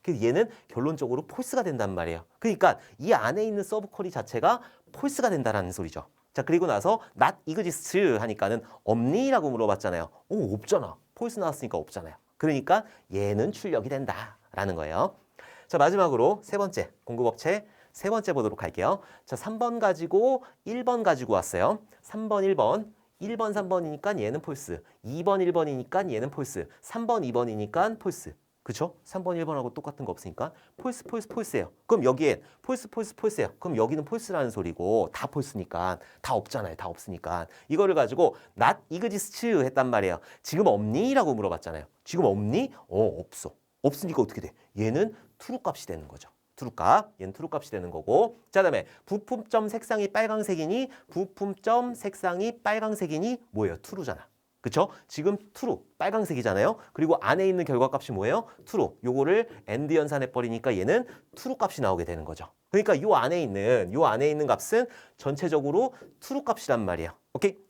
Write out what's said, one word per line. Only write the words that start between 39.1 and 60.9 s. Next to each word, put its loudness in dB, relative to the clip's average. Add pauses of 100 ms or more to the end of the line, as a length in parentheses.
했단 2
말이에요. 2 (240)
"지금 2
없니?" 4
라고 4
물어봤잖아요. -4 (180)
"지금 0
없니?" 0 (160)
어, 2 (140)
없어. -14 (300)
없으니까 0
어떻게 -2
돼? -12 (260)
얘는 0 (240)
true -10
값이 -6
되는 -10
거죠. -20 (260)
true -10
값. 2
얘는 -8
true -12
값이 -6
되는 -6
거고. 2 (120)
자, 4
그다음에 0 (180)
부품점 -4
색상이 -4
빨강색이니, -2 (220)
부품점 -2
색상이 -4
빨강색이니 -2
뭐예요? -2
true잖아. -10 (340)
그쵸? 2 (200)
지금 0 (160)
true, -4 (180)
빨강색이잖아요. 2 (180)
그리고 4
안에 2
있는 2
결과값이 0
뭐예요? 0 (180)
true. -2 (120)
요거를 2 (220)
and -2
연산해버리니까 0
얘는 2 (320)